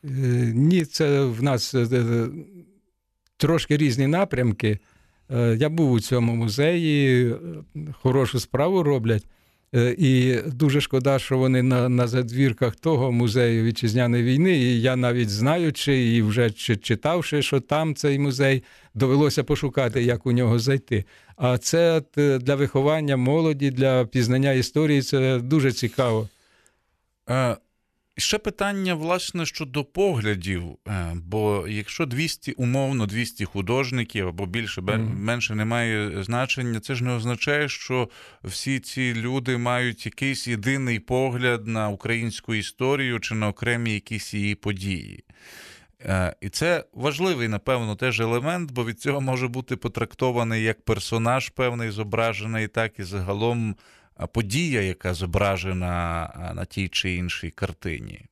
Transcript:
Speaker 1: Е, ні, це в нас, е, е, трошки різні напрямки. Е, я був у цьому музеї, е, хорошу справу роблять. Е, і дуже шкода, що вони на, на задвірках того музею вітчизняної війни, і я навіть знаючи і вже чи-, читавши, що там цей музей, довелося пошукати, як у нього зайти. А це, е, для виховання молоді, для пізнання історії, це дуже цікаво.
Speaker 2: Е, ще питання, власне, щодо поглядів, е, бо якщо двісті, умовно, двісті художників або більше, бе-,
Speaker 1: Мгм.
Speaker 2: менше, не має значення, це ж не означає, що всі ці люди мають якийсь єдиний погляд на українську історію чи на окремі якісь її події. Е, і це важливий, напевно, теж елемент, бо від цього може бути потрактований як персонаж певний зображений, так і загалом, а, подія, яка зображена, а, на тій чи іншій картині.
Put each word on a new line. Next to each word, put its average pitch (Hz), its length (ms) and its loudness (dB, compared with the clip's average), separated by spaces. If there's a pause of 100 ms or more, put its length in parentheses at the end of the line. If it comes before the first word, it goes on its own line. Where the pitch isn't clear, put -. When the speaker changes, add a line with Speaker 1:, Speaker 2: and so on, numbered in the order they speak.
Speaker 1:
Е, 151 40 -8 (460)
ні, 160 300 4
це 143 400 2
в 120 180 -2
нас, 135 320 0
е, 120 180 2
е, 117 340 2 (1080)
трошки 156 400 2
різні 135 300 2
напрямки. 123 720 2 (520)
Е, 120 300 2
я 151 80 2
був 156 240 2
у 113 80 4
цьому 117 340 0
музеї, 135 960 2
е, - 40 -4 (560)
хорошу 127 480 2
справу 175 420 0
роблять. 113 440 0 (480)
Е, 120 240 4
і 131 380 4 (100)
дуже 143 340 2
шкода, 135 380 0
що 131 200 -2
вони 131 240 4
на, 127 260 2
на 123 180 4
задвірках 123 680 0
того 135 360 2
музею 117 520 4
вітчизняної 120 580 2
війни, 151 360 4
і 123 220 2
я 127 160 2
навіть 120 340 0
знаючи 139 760 2
і 117 160 4
вже 110 280 2
чи-, 107 260 -2
читавши, 147 680 0
що 135 180 0
там 151 340 0
цей 139 240 0
музей, 135 440 2 (320)
довелося 135 500 4
пошукати, 131 580 0
як 120 240 0
у 127 60 2
нього 120 260 4
зайти. 120 460 0 (320)
А 123 220 2
це, 165 440 2 (160)
е, 143 200 4
для 127 160 0
виховання 143 640 2
молоді, 143 540 2
для 127 340 4
пізнання 131 480 2
історії, 143 500 2
це 131 360 2
дуже 131 340 2
цікаво. 113 560 0 (1000)
Speaker 2:
Е, 123 260 0 (600)
ще - 220 -2
питання, 196 560 -2
власне, 170 520 -4
щодо 139 380 -6
поглядів, 104 800 0 (260)
е, 90 260 -4
бо 101 540 -2
якщо 104 380 -6
двісті, 139 460 -6
умовно, 127 540 0
двісті 110 380 -4
художників 113 840 -2
або 90 180 -6
більше, 101 340 -6
бе-, 104 180 -2
Speaker 1:
Мгм. 110 260 -4
Speaker 2:
менше, 117 300 -2
не 107 100 -2
має 110 580 -2
значення, 120 580 -4
це 135 140 -8
ж 123 100 -2
не 127 80 -2
означає, 123 560 -2
що 127 400 -4 (360)
всі 131 360 -4
ці 127 340 -4
люди 123 420 -2
мають 123 500 -2
якийсь 131 420 -4
єдиний 120 500 -2
погляд 123 680 -2
на 110 220 -2
українську 113 640 -4
історію 127 680 -2
чи - 140 -6
на 107 140 0
окремі 117 460 -2
якісь 104 400 -8
її 104 200 -2
події. 92 720 -6 (800)
Е, 92 360 -2
і 98 80 -10
це 165 360 -2 (100)
важливий, 143 540 -2
напевно, 110 480 -2
теж 123 240 -2
елемент, 135 500 -2
бо 123 140 -4
від 117 160 -8
цього 143 200 -2
може 127 280 -2
бути 123 280 -6
потрактований 120 840 -2
як 110 220 -2
персонаж 117 640 -2
певний 120 420 -4
зображений, 110 800 -4
так 113 300 -4
і 101 40 -10
загалом, 101 720 -2 (460)
а, - 40 -8
подія, 117 560 -2
яка 90 320 -2
зображена, 87 1200 -2
а, 85 200 -10
на 87 100 -6
тій 95 240 -6
чи - 260 -2
іншій 87 360 -6
картині. 62 720 -8 (100)